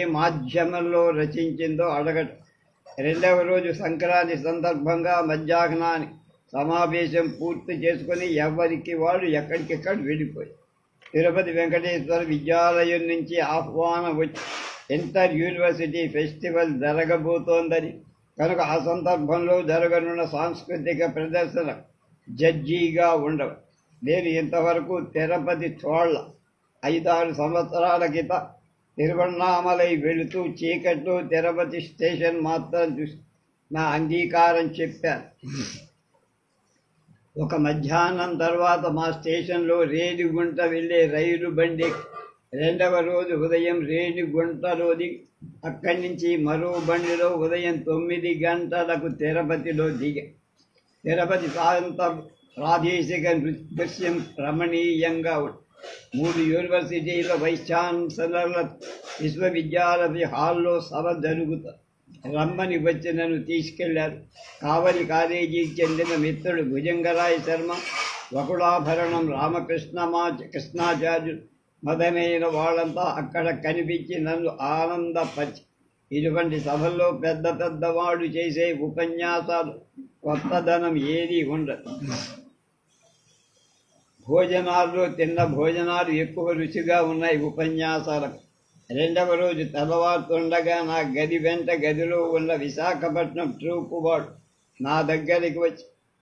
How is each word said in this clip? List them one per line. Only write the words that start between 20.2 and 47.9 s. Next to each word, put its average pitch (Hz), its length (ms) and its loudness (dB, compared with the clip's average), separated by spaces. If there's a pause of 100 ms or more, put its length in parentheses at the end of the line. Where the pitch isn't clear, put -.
సాంస్కృతిక 156 760 -4 (140)
ప్రదర్శన 160 540 -2 (580)
జడ్జిగా 160 840 2 (180)
ఉండవు. 143 280 -2 (460)
నేను 170 280 2
ఇంతవరకు 165 720 0 (120)
తిరుపతి 165 600 0
చూడల. 160 420 2 (680)
ఐదారు 165 500 2
సంవత్సరాల 170 720 2
క్రితం 160 420 -2 (500)
తిరువణ్ణామలై 175 1000 2
వెళుతూ 160 500 0
చీకట్లో 170 760 0
తిరుపతి 165 600 0
స్టేషన్ 170 600 0
మాత్రం 160 540 0
చూసి 151 200 -8 (560)
నా 156 120 -2
అంగీకారం 170 840 2
చెప్పాను. 156 560 -4 (2250)
ఒక 170 120 -2
మధ్యాహ్నం 165 840 0
తర్వాత 170 540 4
మా 160 200 0
స్టేషన్లో 170 720 0
రేణిగుంట 170 800 0
వెళ్ళే 170 460 2
రైలు 170 420 0
బండి 165 360 0
ఎక్కి, 151 180 -4 (540)
రెండవ 175 420 2
రోజు 175 360 0
ఉదయం 170 500 2
రేణిగుంటలో 170 1080 0
దిగి, 175 240 -4 (480)
అక్కడి 175 360 -2
నుంచి 175 360 -2
మరో 160 360 0 (120)
బండిలో 170 440 2
ఉదయం 170 500 0
తొమ్మిది 170 540 -2 (120)